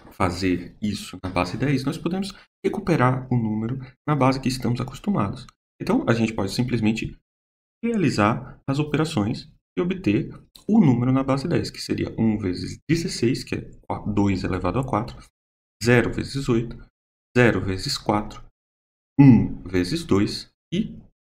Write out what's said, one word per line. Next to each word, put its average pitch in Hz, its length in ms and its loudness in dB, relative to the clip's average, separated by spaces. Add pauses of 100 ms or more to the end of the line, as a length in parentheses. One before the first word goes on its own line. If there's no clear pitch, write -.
(120)
fazer 90 680 -2
isso 101 400 -6
na 92 80 -8
base 90 280 -2
dez? 127 260 0
Nós 151 140 -4
podemos 190 340 -4 (340)
recuperar 127 640 0
o 127 60 0
número 113 440 -2 (280)
na 151 80 2
base 131 240 2
que - 80 -2
estamos 120 320 -2
acostumados. 123 640 -4 (340)
Então, - 280 0
a 117 60 6
gente 110 200 0
pode 98 200 -4
simplesmente 113 680 0 (680)
realizar 131 840 0
as 139 120 0
operações 147 680 -2 (300)
e 180 40 0
obter - 460 0 (400)
o 214 160 6
número 123 280 4
na 135 120 2
base 135 240 0
dez, 120 220 0
que - 100 -14
seria 104 300 -4 (100)
um 110 200 2
vezes 92 400 -6 (100)
dezesseis, 139 540 0
que - 100 -8
é - 180 -8 (100)
qua-, - 180 -8 (120)
dois 101 320 0
elevado 92 360 -2
a 135 40 0
quatro, 127 320 -4 (680)
zero 120 280 4
vezes 127 380 -6
oito, 117 260 0 (640)
zero 104 260 4
vezes 95 320 -6
quatro, - 480 -4 (760)
um 127 420 8
vezes 92 420 -2
dois - 480 -2 (220)
e - 260 -4 (220)